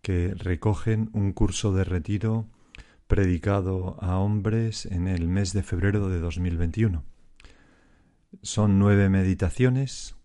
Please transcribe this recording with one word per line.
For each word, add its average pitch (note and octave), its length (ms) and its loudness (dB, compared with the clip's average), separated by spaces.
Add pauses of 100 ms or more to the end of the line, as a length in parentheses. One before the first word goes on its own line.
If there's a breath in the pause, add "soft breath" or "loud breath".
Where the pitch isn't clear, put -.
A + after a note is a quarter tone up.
que F#2 320 0
recogen G#2+ 800 -2
un G2 180 0
curso G#2 400 0
de F#2+ 120 2
retiro G#2 600 -2 (600 loud breath)
predicado F#2+ 920 0
a F#2 200 -2
hombres G#2+ 680 -2
en F2+ 240 -2
el F2 180 0
mes F#2 280 0
de F#2+ 80 0
febrero G2 480 0
de F2 100 -2
dos E2 180 -4
mil F2 200 -2
veintiuno. E2+ 440 0 (1400 soft breath)
Son G#2 360 2
nueve G2+ 300 6
meditaciones. G2 1160 0